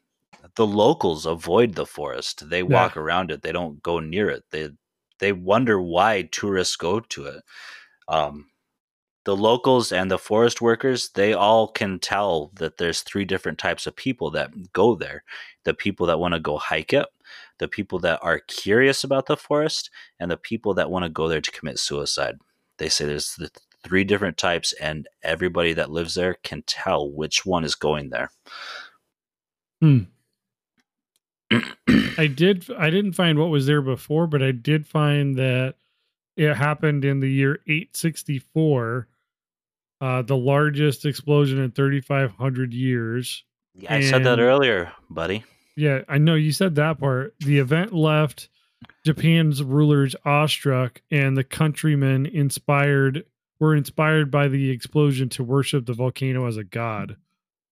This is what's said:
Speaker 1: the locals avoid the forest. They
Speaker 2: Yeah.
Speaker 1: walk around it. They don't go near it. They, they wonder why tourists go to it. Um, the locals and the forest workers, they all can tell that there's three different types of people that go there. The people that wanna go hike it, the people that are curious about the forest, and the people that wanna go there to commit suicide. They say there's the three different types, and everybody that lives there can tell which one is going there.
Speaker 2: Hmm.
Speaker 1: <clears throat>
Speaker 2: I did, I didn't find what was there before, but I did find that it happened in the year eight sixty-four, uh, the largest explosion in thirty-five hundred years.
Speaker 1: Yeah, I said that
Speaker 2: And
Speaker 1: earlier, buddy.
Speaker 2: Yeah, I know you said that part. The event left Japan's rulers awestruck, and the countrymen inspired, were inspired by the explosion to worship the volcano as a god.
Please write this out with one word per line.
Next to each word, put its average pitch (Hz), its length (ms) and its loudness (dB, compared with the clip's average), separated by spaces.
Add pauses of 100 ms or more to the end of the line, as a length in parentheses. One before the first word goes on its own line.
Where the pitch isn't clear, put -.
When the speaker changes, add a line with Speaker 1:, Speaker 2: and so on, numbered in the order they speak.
(560)
Speaker 1:
the 113 100 4
locals 101 600 2
avoid 85 480 2
the 73 120 -6
forest. 71 640 -10
They 90 180 -2
Speaker 2:
Yeah. - 40 2
Speaker 1:
walk 92 260 2
around 82 320 -2
it. 73 120 -10
They 80 100 -6
don't 82 300 -8
go 85 180 -2
near 87 300 -2
it. - 200 -8
They, 78 200 -8 (500)
they 101 120 0
wonder 101 480 2
why 92 420 2
tourists 92 540 -4
go 98 240 -2
to - 260 -12
it. 71 160 -14 (640)
Um, 73 420 -4 (760)
the 98 120 0
locals 117 560 2
and 92 180 0
the 90 80 0
forest 113 420 2
workers, 117 500 0
they 101 220 2
all 107 360 4
can 95 300 -4
tell 95 580 -2
that 80 220 -6
there's 82 240 -2
three 98 220 -4
different 90 340 -4
types - 280 -4
of - 100 -10
people 117 360 -6
that 76 420 -8
go 110 220 4
there. 73 280 -12 (400)
The 82 100 0
people 92 340 -4
that 82 120 2
wanna 87 200 0
go 73 180 -4
hike - 340 -4
it, 139 140 2 (520)
the 80 100 -6
people 95 320 -8
that 82 220 0
are 82 180 0
curious 131 640 0
about 135 220 -2
the 151 120 0
forest, - 520 -4 (300)
and 87 100 -6
the 82 60 -2
people 110 380 -6
that 85 160 0
wanna 90 180 -2
go 80 200 -4
there 80 120 0
to - 120 -6
commit 69 260 -10
suicide. 71 600 -4 (400)
They 78 120 -6
say - 160 -2
there's 73 300 -6
the 80 140 -12 (320)
three 92 220 0
different 98 340 0
types, 85 360 -2
and 76 340 -8 (140)
everybody 85 520 0
that 80 160 -4
lives 80 240 -6
there 90 280 -2
can 76 200 -10
tell 76 480 -4
which 76 360 -6
one 87 180 0
is 71 100 -4
going 73 360 -4
there. 64 200 -6 (1500)
Speaker 2:
Hmm. 147 180 8 (1500)
Speaker 1:
<clears throat> - 0 - (680)
Speaker 2:
I 156 80 4
did, 170 520 2
I 160 120 2
didn't 196 220 0
find 165 260 2
what 165 120 2
was 143 160 2
there 147 160 4
before, 147 440 0
but 147 160 0
I 135 100 2
did 147 340 0
find 147 500 0
that 131 380 0 (600)
it 151 180 2
happened 147 500 0
in 139 160 0
the 135 100 0
year 139 380 0
eight 151 280 -4
sixty-four, 135 1120 -2 (920)
uh, 127 220 0
the 131 140 0
largest 143 720 2
explosion 147 520 2
in 131 120 -2
thirty-five 139 640 0
hundred 127 420 -4
years. 123 680 -4 (300)
Speaker 1:
Yeah, 95 200 -6
I 139 60 2
said 131 240 4
that 127 80 6
Speaker 2:
And 117 80 4
Speaker 1:
earlier, 120 520 4 (180)
buddy. 82 340 -4 (320)
Speaker 2:
Yeah, 143 320 0
I 139 100 0
know 156 160 6
you 156 180 0
said 180 240 0
that 151 240 0
part. 135 400 -2
The 143 180 2
event 156 340 0
left 156 560 0 (560)
Japan's 156 580 2
rulers 139 520 4 (100)
awestruck, 143 840 0
and 139 260 2
the 135 80 0
countrymen 143 840 0
inspired, 139 1000 0 (360)
were 156 140 4
inspired 151 560 0
by 143 180 2
the 135 220 0
explosion 135 600 0
to - 140 -6
worship 131 420 0
the 123 80 -4
volcano 127 520 -4
as 113 100 -4
a 107 80 -8
god. 104 520 -8 (560)